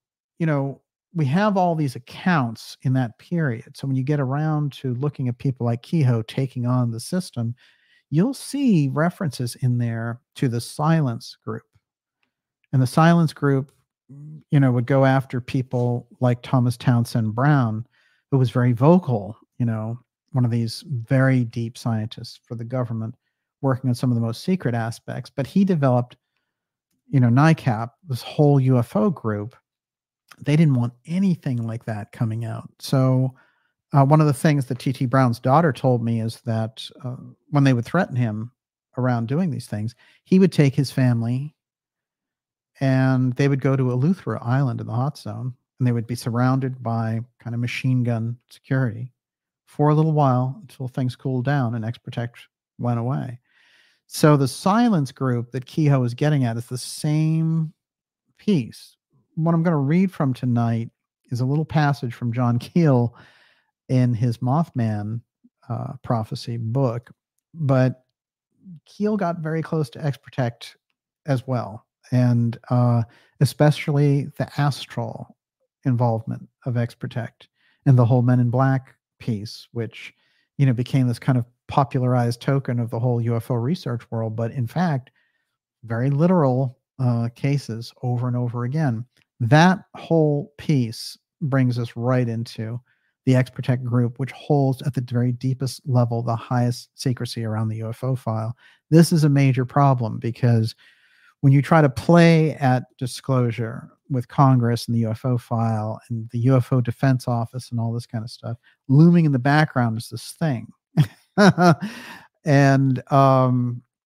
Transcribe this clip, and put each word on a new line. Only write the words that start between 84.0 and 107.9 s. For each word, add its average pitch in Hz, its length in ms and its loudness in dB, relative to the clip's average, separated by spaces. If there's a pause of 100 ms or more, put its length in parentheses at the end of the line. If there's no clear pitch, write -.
world, 113 240 -6
but 113 160 -4
in 120 160 -4
fact, 147 440 -4 (760)
very 117 260 -2
literal, 139 680 0 (200)
uh, 117 380 0
cases 127 560 -4 (100)
over 123 240 -4
and 123 100 -4
over 120 280 -4
again. 127 400 -4 (340)
That 156 460 4 (100)
whole 151 640 -2
piece 123 580 -4 (240)
brings 127 380 0
us 117 180 -8
right 123 320 0
into 113 520 -8 (460)
the 131 80 4
X 127 160 2
Protect 127 340 -4
group, 120 360 -2
which 131 100 -6
holds 139 520 -2
at 147 120 -4
the 135 60 -6
very 120 320 -2
deepest 127 520 -6
level 120 380 0
the 117 140 -4
highest 120 580 -4
secrecy 123 500 -6
around 110 240 -4
the 110 100 -6
U 110 100 -8
F 113 160 -10
O 131 100 -2
file. 113 420 -6 (320)
This 160 240 6
is 156 120 2
a 156 40 4
major 135 360 2
problem 123 560 0
because 117 560 0 (640)
when 139 120 6
you 139 80 6
try 160 220 4
to 143 60 6
play 165 640 4
at 127 300 0 (140)
disclosure 123 920 -4 (180)
with 127 200 -4
Congress 123 580 2
and 117 80 -2
the 117 60 0
U 110 100 0
F 107 140 -6
O 127 120 0
file 113 720 -4
and 113 220 -8
the 123 80 -6
U 131 180 4
F 123 160 0
O 127 80 2
Defense 127 460 -2
Office 120 460 -6
and 117 80 -4
all 113 120 -4